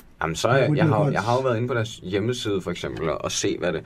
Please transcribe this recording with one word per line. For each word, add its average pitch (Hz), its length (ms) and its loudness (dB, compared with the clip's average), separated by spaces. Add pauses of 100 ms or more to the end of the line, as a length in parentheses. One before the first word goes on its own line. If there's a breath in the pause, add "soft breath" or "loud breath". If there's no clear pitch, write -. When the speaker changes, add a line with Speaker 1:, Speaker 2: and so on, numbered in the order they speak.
(220)
Speaker 1:
Jamen, 80 140 -2
så 113 120 0
Speaker 2:
Ja, 123 60 4
Speaker 1:
er 139 40 6
jeg, 147 180 4
jeg 165 80 4
har, 147 100 4
Speaker 2:
Rytmikons. 101 200 2
Speaker 1:
jeg 87 80 0
har 117 120 2
jo 131 60 2
været 127 160 0
inde 120 120 -2
på 131 60 -2
deres 110 280 -4
hjemmeside, 101 580 0
for 87 100 -6
eksempel, 80 380 -4
og, - 160 -2
og - 80 -2
se, - 260 0
hvad 85 140 -2
det, 78 140 -4